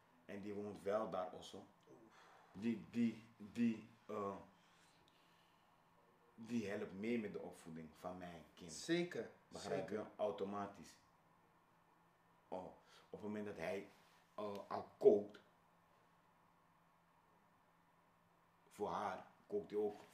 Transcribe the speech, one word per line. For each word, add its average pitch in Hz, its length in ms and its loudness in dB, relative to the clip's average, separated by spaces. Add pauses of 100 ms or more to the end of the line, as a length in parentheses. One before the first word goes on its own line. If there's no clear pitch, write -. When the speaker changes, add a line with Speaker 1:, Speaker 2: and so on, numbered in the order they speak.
(240)
Speaker 1:
en 101 180 -8
die 101 120 -4
woont 101 280 -4
wel 101 280 2
daar 92 180 0
also, - 380 -12 (880)
die, 101 380 0
die, 117 340 2 (120)
die, 107 520 2 (180)
eh, 101 300 -2 (2000)
die 113 340 0
helpt 101 240 -2
mee 110 280 0
met 101 120 -4
de - 80 -4
opvoeding 82 480 -10 (100)
van 90 200 -6
mijn 85 260 -10 (100)
kind. 85 180 -12
Speaker 2:
Zeker, 165 580 0 (180)
Speaker 1:
Begrijp 95 400 -2
Speaker 2:
zeker. 104 160 -2
Speaker 1:
je? - 120 -12
Automatisch. 101 760 -2 (1500)
Oh, 92 160 -6 (460)
op 87 100 -10
het - 20 -12
moment 104 240 -2
dat - 100 -6
hij, 82 320 -2 (460)
eh, 104 240 -4 (100)
al - 200 -2 (100)
kookt - 400 10 (3250)
voor 101 180 0
haar, 92 380 0 (200)
kookt 101 240 -2
hij 104 80 2
ook 104 220 2 (140)